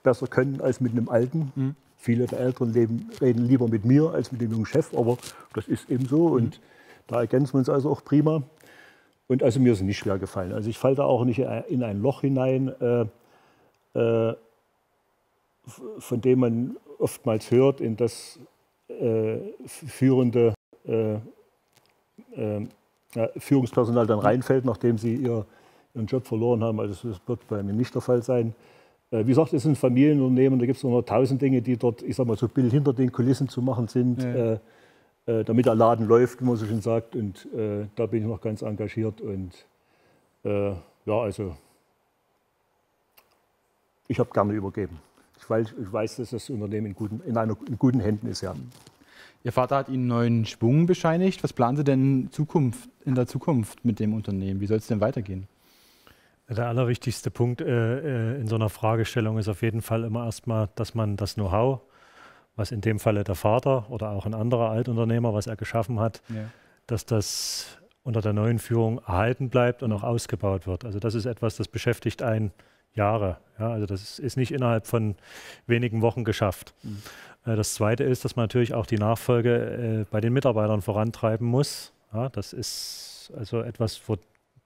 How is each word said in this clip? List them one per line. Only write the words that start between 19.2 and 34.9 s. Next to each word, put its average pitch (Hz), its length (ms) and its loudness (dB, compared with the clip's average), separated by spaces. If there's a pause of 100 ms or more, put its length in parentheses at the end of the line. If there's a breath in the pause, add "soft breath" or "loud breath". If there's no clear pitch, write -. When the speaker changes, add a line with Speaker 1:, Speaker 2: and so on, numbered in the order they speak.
Speaker 1:
f-, - 240 -18
führende, 123 640 4 (340)
äh, 110 280 0 (1200)
äh, 107 300 -4 (480)
ja, 113 140 -2 (100)
Führungspersonal 120 680 2
dann 107 120 4
reinfällt, 123 480 2
nachdem 117 320 2
sie 113 180 -2
ihr, 117 300 -2 (480 soft breath)
ihren 113 100 -6
Job 123 220 -2
verloren 117 360 0
haben. 113 180 0
Also 104 280 -6
das 98 180 -8
wird 120 220 -6
bei 104 140 -4
mir 101 100 -4
nicht 120 220 -2
der 127 80 -4
Fall 123 200 2
sein. 117 320 0 (560 soft breath)
Äh, 117 100 0
wie 107 80 2
gesagt, 123 260 4
es 127 100 0
ist 156 60 4
ein 139 60 2
Familienunternehmen, 131 840 4
da 120 80 2
gibt's 131 180 -2
noch 123 160 2
tausend 123 400 2
Dinge, 131 220 2
die 123 160 0
dort, 117 240 0
ich 117 140 -6
sag 127 100 0
mal, 113 100 0
so - 80 -2
ein 113 80 0
bisschen 127 200 2
hinter 143 200 4
den 123 180 0
Kulissen 127 380 0
zu - 140 -6
machen 123 260 -2
sind, 123 340 0
Speaker 2:
Ja. 127 60 -4 (260)
Speaker 1:
äh, 107 40 -4 (680 soft breath)